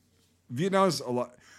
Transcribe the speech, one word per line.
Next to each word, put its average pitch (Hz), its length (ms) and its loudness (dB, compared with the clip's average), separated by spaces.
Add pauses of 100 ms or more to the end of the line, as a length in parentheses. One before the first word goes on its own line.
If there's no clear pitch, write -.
(480)
Vietnam 190 400 2
is 135 120 -2
a 123 100 -8
lot. 123 260 -6 (220)